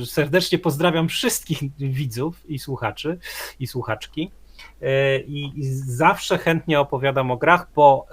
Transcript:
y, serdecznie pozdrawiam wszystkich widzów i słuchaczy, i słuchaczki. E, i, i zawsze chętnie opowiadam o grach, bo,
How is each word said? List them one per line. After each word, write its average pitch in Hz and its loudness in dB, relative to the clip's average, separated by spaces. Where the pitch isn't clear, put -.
y, 123 -6
serdecznie 165 0
pozdrawiam 165 2
wszystkich - -2
widzów 135 -4
i 143 -6
słuchaczy, 135 -6
i 127 -4
słuchaczki. 123 -6
E, 135 2
i, 143 -10
i 139 -4
zawsze 135 2
chętnie 165 2
opowiadam 135 0
o 123 -2
grach, 170 4
bo, 143 6